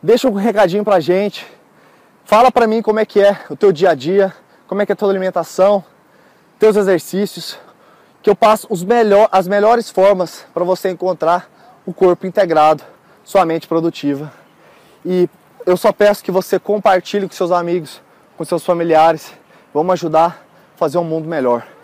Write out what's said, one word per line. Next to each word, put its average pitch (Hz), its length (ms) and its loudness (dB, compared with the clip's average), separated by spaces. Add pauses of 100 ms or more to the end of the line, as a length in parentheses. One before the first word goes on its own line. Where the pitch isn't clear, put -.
Deixa 226 240 2
um 220 60 0
recadinho 202 500 0
pra 196 160 2
gente, 185 480 -2 (760)
fala 240 260 4
pra 233 160 0
mim 220 140 -2
como 214 180 -2
é 214 60 0
que 208 160 0
é 202 180 2 (100)
o 147 60 -10
teu 202 160 2
dia 170 200 0
a 160 40 2
dia, 185 400 -2 (320)
como 196 140 -6
é 202 40 -2
que 208 60 -8
é - 20 -2
a - 20 -2
tua 202 140 -2
alimentação, 185 760 0 (760)
teus 214 160 4
exercícios, 190 840 -2 (640)
que - 80 0
eu 202 60 2
passo 214 340 2
os 180 140 -6
melhor, 214 480 2
as 180 160 0
melhores 208 420 0
formas 190 640 0
pra 170 100 -4
você 185 260 -2
encontrar 175 600 -2 (360)
o 180 80 -10
corpo 180 340 0
integrado, 156 560 2 (400)
sua 190 220 2
mente 165 220 -4
produtiva. 151 680 -4 (720)
E 180 240 0 (380)
eu 180 100 2
só 214 140 0
peço 208 320 0
que - 80 -8
você 185 280 -2
compartilhe 196 680 -2
com - 80 -14
seus 175 160 -4
amigos, 170 500 -4 (340)
com - 80 -12
seus 160 220 -6
familiares, 165 680 0 (400)
vamos 170 220 -2
ajudar 165 500 -2 (320)
a - 20 -20
fazer 165 200 -4
um 175 60 -2
mundo 160 240 -6
melhor. 127 380 -2 (180)